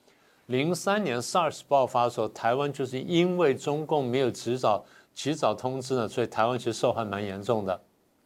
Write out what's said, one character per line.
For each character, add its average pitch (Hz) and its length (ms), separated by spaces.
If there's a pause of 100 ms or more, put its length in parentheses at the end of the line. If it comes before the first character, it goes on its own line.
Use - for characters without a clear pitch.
(460)
零 139 280
三 202 280
年 123 200
sars 165 440
爆 135 200
发 120 180
的 120 60
时 117 100
候， 107 80
台 113 260
湾 143 160
就 135 140
是 131 160
因 175 380
为 151 160
中 147 320
共 147 180
没 123 140
有 135 100
及 117 300
早， 117 260 (300)
及 - 180
早 123 220
通 131 260
知 131 140
呢， 117 140
所 123 160
以 - 20
台 110 180
湾 123 140
其 107 60
实 120 80
受 120 200
害 113 120
蛮 101 200
严 98 160
重 107 240
的。 92 160 (460)